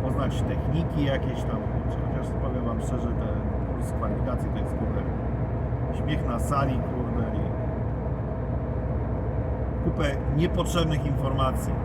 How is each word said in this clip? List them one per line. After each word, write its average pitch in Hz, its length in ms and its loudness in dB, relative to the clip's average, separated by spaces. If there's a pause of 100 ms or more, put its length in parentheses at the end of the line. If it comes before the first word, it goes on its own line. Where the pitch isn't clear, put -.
poznać - 380 0
techniki 156 640 2
jakieś 135 380 0
tam, - 140 0
kurczę. - 400 0 (100)
Chociaż - 260 -2 (100)
powiem 123 220 0
wam 113 160 0
szczerze, 120 260 0
ten 117 280 0 (400)
kurs - 160 -2
kwalifikacji - 580 0
to - 100 -2
jest, - 160 -2
kurde, - 260 0 (960)
śmiech 143 300 0
na 120 120 0
sali, 139 340 2
kurde, 117 540 0 (100)
i - 40 0 (2500)
kupę - 200 2 (340)
niepotrzebnych 165 680 2
informacji. 135 680 2 (120)